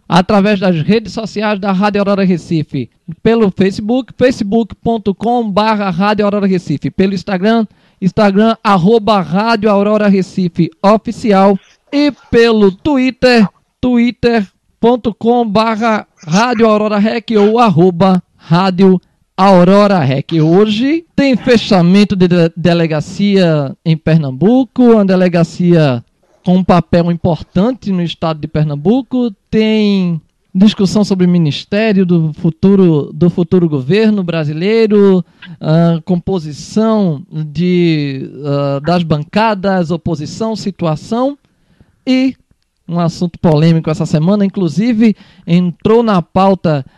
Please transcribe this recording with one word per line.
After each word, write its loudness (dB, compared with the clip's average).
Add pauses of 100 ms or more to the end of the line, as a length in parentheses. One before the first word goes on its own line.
através 2
das 0
redes -2
sociais -6
da -4
Rádio 0
Aurora 0
Recife, -4 (320)
pelo 2
Facebook, -4
facebook -2
ponto -4
com -4
barra -2
Rádio 0
Aurora -2
Recife, -4
pelo -2
Instagram, -2 (340)
Instagram, 0
arroba 2
Rádio -2
Aurora 0
Recife -2 (100)
Oficial, 2 (340)
e 0 (180)
pelo 4
Twitter, 0 (340)
twitter 0 (320)
ponto 0
com 0
barra -2 (180)
Rádio 0
Aurora 0
Rec -2
ou 2
arroba 2 (140)
Rádio 2 (380)
Aurora 4
Rec. -2
Hoje 0 (100)
tem 2
fechamento 2
de 2
de-, 2
delegacia -2
em 2
Pernambuco, 0
uma 4
delegacia 0 (400)
com 2
um 0
papel 0
importante -4
no -2
estado -6
de -10
Pernambuco, -2 (200)
tem 0 (360)
discussão 2
sobre 0
o 2
ministério 0
do 0
futuro, 2
do 0
futuro 0
governo 0
brasileiro, 0 (380)
ah, 0
composição -4
de, -2 (120)
ah, -4
das -2
bancadas, -2
oposição, -6
situação -6 (680)
e 0 (540)
um -4
assunto -4
polêmico 2
essa -4
semana, 0
inclusive 0 (280)
entrou 0
na 0
pauta, 0 (120)